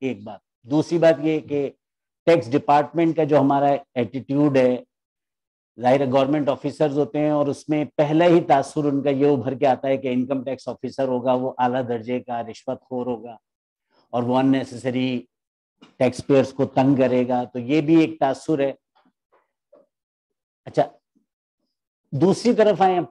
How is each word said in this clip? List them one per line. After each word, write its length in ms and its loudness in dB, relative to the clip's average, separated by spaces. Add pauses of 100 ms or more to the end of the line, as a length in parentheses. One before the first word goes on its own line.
एक 220 -6
बात। 160 -16 (260)
दूसरी 320 -2
बात 220 4
ये 200 -2
कि 280 -4 (580)
tax 220 2
department 680 0
का 80 0
जो 140 2
हमारा 320 2 (260)
attitude 600 0
है, 280 2 (920)
जाहिर 240 2
है 60 0
government 400 0
officers 480 -2
होते 220 -2
हैं 140 0
और 160 0
उसमें 380 -4 (120)
पहला 260 2
ही 160 6
तासुर 460 0
उनका 240 0
ये 200 2
उभर 240 -2
के 120 -2
आता 220 0
है 100 2
कि 120 -6
income 340 -2
tax 240 -10
officer 400 -6
होगा 260 0
वो 140 -2 (120)
आला 220 0
दर्जे 380 -6
का 200 -8
रिश्वतखोर 680 -10
होगा 300 -10 (760)
और 120 -2
वो 120 0
unnecessary 920 -2 (720)
taxpayers 540 2
को 120 -2
तंग 340 2
करेगा, 460 0
तो 140 -12
ये 220 0
भी 220 4
एक 180 -2
तासुर 420 -2
है। 120 -2 (1900)
अच्छा, 240 -2 (1200)
दूसरी 420 2
तरफ 280 4
आए 140 4
हम 140 -2